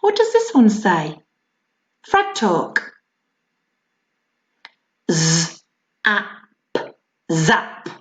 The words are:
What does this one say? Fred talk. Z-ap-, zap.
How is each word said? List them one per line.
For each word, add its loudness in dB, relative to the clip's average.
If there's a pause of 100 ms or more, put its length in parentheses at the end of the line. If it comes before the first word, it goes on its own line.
What 2
does 2
this 2
one 6
say? 0 (840)
Fred 0
talk. -4 (2250)
Z-ap-, -4 (1040)
zap. -2 (120)